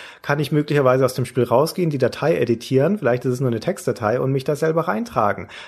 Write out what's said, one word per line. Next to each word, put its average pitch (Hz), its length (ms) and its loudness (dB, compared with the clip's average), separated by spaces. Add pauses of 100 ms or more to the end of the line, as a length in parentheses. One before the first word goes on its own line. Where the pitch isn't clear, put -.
(200)
kann 147 200 -2
ich 143 120 -2
möglicherweise 135 540 4
aus - 80 -2
dem 127 100 -2
Spiel 120 200 0
rausgehen, 156 440 2
die 143 80 -2
Datei 127 400 0
editieren, 131 600 0
vielleicht 123 260 0
ist 127 80 0
es 123 80 -4
nur 135 100 0
eine 110 100 -2
Textdatei 123 600 -2
und 135 100 0
mich 135 140 -2
da 151 100 0
selber 160 340 0
reintragen. 110 600 -2 (200)